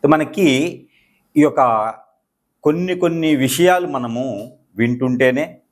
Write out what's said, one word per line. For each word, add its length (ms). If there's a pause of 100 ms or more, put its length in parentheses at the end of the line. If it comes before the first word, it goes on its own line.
మనకి 380 (880)
ఈ 40
యొక్క 540 (680)
కొన్ని 320
కొన్ని 420
విషయాలు 500
మనము 640 (240)
వింటుంటేనే 840 (120)